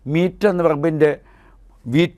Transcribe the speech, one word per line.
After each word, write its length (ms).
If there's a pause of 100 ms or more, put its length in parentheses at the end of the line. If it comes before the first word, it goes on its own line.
മീറ്റ് 460
എന്ന 160
വെർബിൻ്റെ 460 (800)
വി 100 (120)